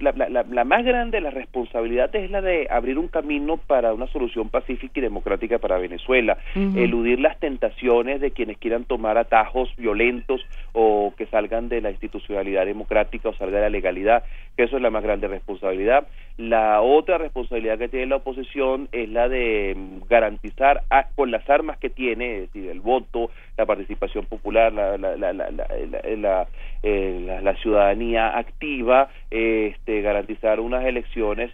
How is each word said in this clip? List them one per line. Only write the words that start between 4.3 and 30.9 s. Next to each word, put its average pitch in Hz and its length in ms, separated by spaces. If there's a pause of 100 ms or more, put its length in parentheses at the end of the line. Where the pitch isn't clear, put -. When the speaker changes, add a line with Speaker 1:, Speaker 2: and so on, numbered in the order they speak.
Speaker 1:
pacífica 127 500
y 135 40
democrática 104 560
para 95 180
Venezuela, 92 640 (180)
Speaker 2:
Ujú. 196 220
Speaker 1:
eludir 120 420
las 151 200
tentaciones 123 840
de 135 80
quienes 110 260
quieran 117 280
tomar 110 340
atajos 117 580
violentos 120 640 (320)
o 104 460
que 107 80
salgan 113 420
de 117 140
la 104 80
institucionalidad 98 720
democrática 113 640
o 104 60
salgan 95 220
de 104 40
la 107 100
legalidad, 98 540 (320)
que 123 80
eso 127 120
es 127 60
la 117 80
más 107 120
grande 104 260
responsabilidad. 98 800 (300)
La 110 420
otra 156 380
responsabilidad 117 600
que 120 100
tiene 127 180
la 135 100
oposición 135 760
es 117 200
la 117 180
de, 110 480
mm, 95 320
garantizar 117 800
a, 135 260
con 135 160
las 110 200
armas 151 260
que 127 140
tiene, 120 460
es 98 40 (120)
decir, 95 180
el 85 100
voto, 117 500 (280)
la 110 80
participación 101 580
popular, 110 480
la, 101 240
la, 95 180
la, 92 200
la, 92 160
la, - 160 (240)
la, - 260
la, 95 300 (360)
eh, 95 440
la, 92 160
la 98 140
ciudadanía 110 840
activa, 131 720 (200)
eh, 110 440
este, 107 260
garantizar 104 600
unas 123 260
elecciones 120 680